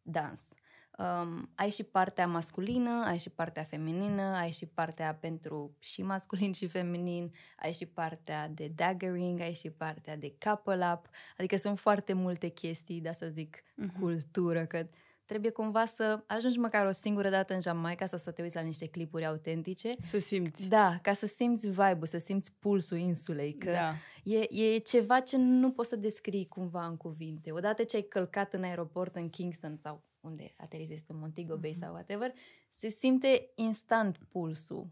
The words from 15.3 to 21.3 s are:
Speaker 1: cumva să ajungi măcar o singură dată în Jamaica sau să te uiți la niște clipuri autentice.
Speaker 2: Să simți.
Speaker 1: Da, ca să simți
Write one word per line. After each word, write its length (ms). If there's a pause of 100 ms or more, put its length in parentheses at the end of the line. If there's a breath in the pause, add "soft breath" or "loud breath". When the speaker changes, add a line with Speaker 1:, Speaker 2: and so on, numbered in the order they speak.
Speaker 1:
cumva 340
să 420
ajungi 320
măcar 260
o 60
singură 380
dată 240
în 80
Jamaica 440
sau 120
să 140
te 100
uiți 140
la 60
niște 260
clipuri 380
autentice. 680 (100)
Speaker 2:
Să 160
simți. 500
Speaker 1:
Da, 320
ca 120
să 120
simți 420